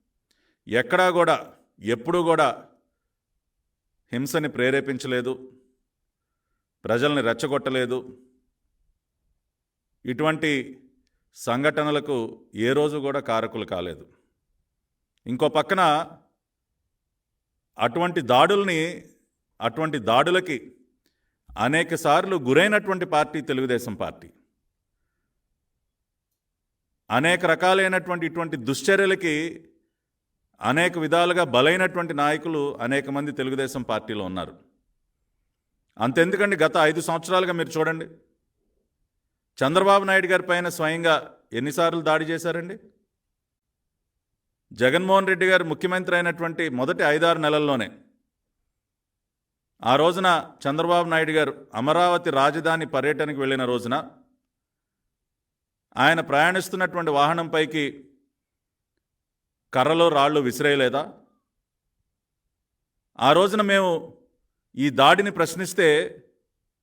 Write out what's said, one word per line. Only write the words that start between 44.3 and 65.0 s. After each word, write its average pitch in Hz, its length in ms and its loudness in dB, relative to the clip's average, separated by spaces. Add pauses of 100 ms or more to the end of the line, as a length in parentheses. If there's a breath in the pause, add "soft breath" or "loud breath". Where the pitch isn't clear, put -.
జగన్మోహన్ 185 580 2
రెడ్డి 185 200 0
గారు 185 140 4
ముఖ్యమంత్రి 180 520 -2
అయినటువంటి 170 480 -4 (160)
మొదటి 170 220 -2 (120)
ఐదారు 165 320 2
నెలల్లోనే, 143 420 0 (1900)
ఆ 120 180 2
రోజున 175 280 2 (360)
చంద్రబాబు 170 480 0
నాయుడు 160 240 0
గారు 147 160 2 (260)
అమరావతి 170 580 2
రాజధాని 156 560 0
పర్యటనకు 147 480 -2
వెళ్ళిన 135 300 -2
రోజున 120 240 -2 (2000)
ఆయన 156 240 4
ప్రయాణిస్తున్నటువంటి 175 880 0
వాహనంపైకి 156 720 0 (1900)
కర్రలు, 156 340 4 (100)
రాళ్ళు 147 240 4
విసిరేయలేదా? 135 640 0 (2250)
ఆ 131 200 4
రోజున 202 320 2
మేము 190 200 2 (840)
ఈ 135 120 -2 (140)